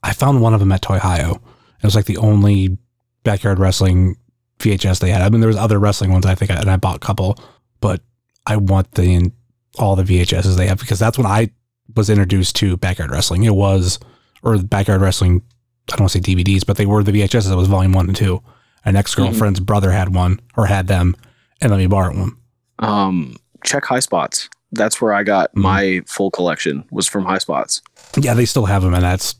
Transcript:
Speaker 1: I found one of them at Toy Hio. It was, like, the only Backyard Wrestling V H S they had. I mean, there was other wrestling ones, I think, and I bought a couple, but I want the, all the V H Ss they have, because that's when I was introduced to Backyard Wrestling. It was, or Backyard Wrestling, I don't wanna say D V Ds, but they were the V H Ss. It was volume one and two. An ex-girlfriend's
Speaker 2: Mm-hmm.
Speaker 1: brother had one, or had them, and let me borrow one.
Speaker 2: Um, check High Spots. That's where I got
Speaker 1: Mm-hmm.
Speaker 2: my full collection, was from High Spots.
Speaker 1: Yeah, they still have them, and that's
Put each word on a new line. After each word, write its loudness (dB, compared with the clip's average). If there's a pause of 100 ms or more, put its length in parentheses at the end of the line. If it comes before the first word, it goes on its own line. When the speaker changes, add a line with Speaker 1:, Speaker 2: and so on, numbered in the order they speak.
Speaker 1:
I -6
found 0
one 4
of 2
them 2
at 0
Toy -2
Hio. -2
It -14
was, 2
like, 0
the -4
only 2 (460)
Backyard 0
Wrestling 2 (440)
V 0
H -2
S 0
they 0
had. 0
I 2
mean, 2
there 4
was 2
other 0
wrestling 0
ones, 2
I 2
think, -4
and 0
I 2
bought -2
a -14
couple, -4 (420)
but -2 (460)
I -2
want 0
the, 2 (480)
all 0
the 0
V 2
H 0
Ss 0
they 2
have, 0
because -4
that's 0
when 2
I 0 (460)
was 0
introduced 2
to 0
Backyard -4
Wrestling. 0
It 4
was, 2 (440)
or 0
Backyard 0
Wrestling, 2 (460)
I -8
don't -4
wanna 2
say -2
D -2
V 0
Ds, 0
but -2
they 0
were 2
the 0
V 2
H 0
Ss. 2
It 0
was 2
volume 2
one 2
and -2
two. -2 (420)
An 2
ex-girlfriend's 0
Speaker 2:
Mm-hmm. -4
Speaker 1:
brother 0
had 0
one, 0 (160)
or 0
had 0
them, 2 (460)
and 2
let 2
me 2
borrow 0
one. -4 (420)
Speaker 2:
Um, -2 (280)
check -4
High -2
Spots. -4 (240)
That's -2
where 0
I -2
got 0
Speaker 1:
Mm-hmm. -4
Speaker 2:
my 0
full -4
collection, -4
was -4
from -4
High -4
Spots. -6 (360)
Speaker 1:
Yeah, 0
they 2
still -2
have 0
them, 2
and 2
that's -4